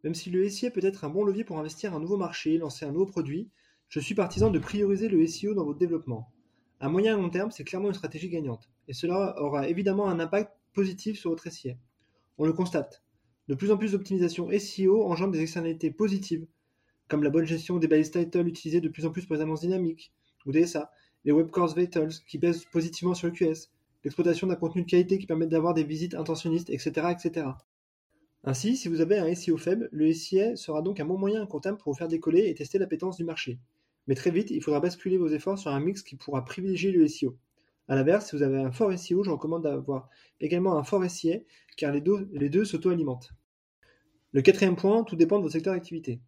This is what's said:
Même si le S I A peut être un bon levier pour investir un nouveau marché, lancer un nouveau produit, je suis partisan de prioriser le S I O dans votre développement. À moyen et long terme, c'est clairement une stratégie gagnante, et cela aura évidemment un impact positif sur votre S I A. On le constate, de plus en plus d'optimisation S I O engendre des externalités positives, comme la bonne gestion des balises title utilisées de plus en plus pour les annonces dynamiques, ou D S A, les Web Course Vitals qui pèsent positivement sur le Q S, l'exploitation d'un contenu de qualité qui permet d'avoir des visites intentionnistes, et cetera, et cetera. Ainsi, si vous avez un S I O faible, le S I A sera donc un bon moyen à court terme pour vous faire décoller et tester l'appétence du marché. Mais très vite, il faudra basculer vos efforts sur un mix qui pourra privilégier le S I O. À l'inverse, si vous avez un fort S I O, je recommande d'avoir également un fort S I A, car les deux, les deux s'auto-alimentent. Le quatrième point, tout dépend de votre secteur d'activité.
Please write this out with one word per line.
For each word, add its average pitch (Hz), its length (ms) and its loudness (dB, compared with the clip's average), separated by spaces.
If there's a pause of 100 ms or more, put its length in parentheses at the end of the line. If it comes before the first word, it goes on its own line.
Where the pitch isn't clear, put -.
Même 165 100 -2
si 175 160 -10
le 185 140 4
S 202 180 -2
I 247 40 -2
A 240 40 0
peut 190 140 -2
être 196 200 -2
un 143 40 -4
bon 190 160 0
levier 202 180 2
pour 170 160 -6
investir 156 340 -6
un 156 60 -4
nouveau 175 180 -2
marché, 165 400 -2
lancer 156 280 -4
un 143 80 -6
nouveau 185 140 2
produit, 170 440 -6 (380)
je - 100 -6
suis 151 160 -6
partisan 202 380 2
de 156 80 2
prioriser 202 480 0
le 170 160 4
S 165 180 -4
I 202 60 -2
O 214 60 -2
dans 180 100 0
votre 147 160 -4
développement. 160 500 -2 (480)
À 139 100 -4
moyen 208 300 2
et - 20 0
long 175 100 0
terme, 190 200 -2
c'est 143 140 -14
clairement 190 240 -4
une 196 60 -2
stratégie 160 340 -8
gagnante, 147 420 -6 (160)
et 135 60 -12
cela 175 500 -2
aura 143 240 -2
évidemment 196 420 0
un 170 120 0
impact 196 320 0 (200)
positif 196 460 -2
sur 165 120 -4
votre 165 180 -4
S - 160 -16
I 127 60 -4
A. 123 40 -10 (640)
On 147 60 2
le 160 80 4
constate, 175 500 -2 (460)
de 139 80 0
plus 202 160 2
en 202 40 6
plus 214 140 0
d'optimisation 180 640 0
S 202 260 -2
I 190 80 4
O 208 200 8
engendre 180 260 0
des 160 80 0
externalités 165 500 -2
positives, 190 560 -2 (640)
comme 147 160 2
la 139 60 4
bonne 165 140 4
gestion 165 340 -2
des 160 100 2
balises 156 240 6
title 175 340 2
utilisées 165 340 0
de 156 80 -2
plus 156 160 -6
en 160 60 0
plus 175 160 -8
pour 160 80 -2
les 151 80 0
annonces 156 200 -2
dynamiques, 175 500 -2 (340)
ou 139 60 -4
D 156 80 6
S 170 160 2
A, 151 160 -6 (320)
les 147 80 4
Web 160 180 4
Course 170 240 0
Vitals 170 380 0 (160)
qui 151 100 -10
pèsent 170 280 0
positivement 170 480 -2
sur 175 120 -4
le 170 60 -2
Q 175 140 0
S, 160 260 -4 (320)
l'exploitation 170 420 0
d'un 180 80 0
contenu 170 280 -2
de 170 60 -4
qualité 180 300 4
qui - 80 -8
permet 160 220 0
d'avoir 160 260 2
des 160 80 2
visites 156 320 -4
intentionnistes, 165 560 -2
et 131 80 -4
cetera, 160 320 -2
et 175 80 -4
cetera. 151 400 -4 (840)
Ainsi, 135 320 0
si 226 120 -8
vous 165 120 0
avez 190 180 4
un 170 80 0
S 175 220 -2
I - 20 0
O 160 60 4
faible, 196 340 -2
le 151 160 0
S 160 240 0
I 190 100 4
A 226 160 0
sera 156 260 -4
donc 170 180 -4
un 147 40 -4
bon 180 140 -2
moyen 208 240 0
à 196 40 -8
court 147 140 -8
terme 202 160 -4
pour 147 160 -6
vous 135 60 -6
faire 165 80 -4
décoller 165 400 4
et 160 80 0
tester 147 240 -4
l'appétence 185 380 -2
du 170 80 -6
marché. 139 340 -8 (480)
Mais 135 80 2
très 170 160 0
vite, 156 220 0
il 151 100 -4
faudra 147 160 0
basculer 180 400 0
vos 170 80 2
efforts 156 320 -2
sur 156 140 -4
un 139 80 0
mix 190 240 -4
qui - 100 -18
pourra 135 300 -6
privilégier 185 480 -2
le 165 140 8
S - 160 -4
I 135 40 0
O. 123 100 -4 (520)
À 135 80 2
l'inverse, 175 340 4
si 156 60 -6
vous 143 80 2
avez 135 140 2
un 135 120 0
fort 196 220 2
S 180 180 -6
I 175 60 4
O, 202 80 2
je 185 60 -2
recommande 160 340 -2
d'avoir 135 440 -4 (320)
également 175 380 2
un 135 60 -2
fort 190 200 0
S 175 200 -6
I 165 80 2
A, 214 60 -2 (380)
car 143 160 -2
les 143 80 0
deux, 196 320 0
les 143 160 -2
deux 190 160 2
s'auto-alimentent. 165 680 -2 (1000)
Le 135 120 4
quatrième 185 340 6
point, 214 260 2
tout 202 140 -6
dépend 165 220 4
de 190 40 0
votre 151 120 -4
secteur 180 200 -2
d'activité. 165 540 -8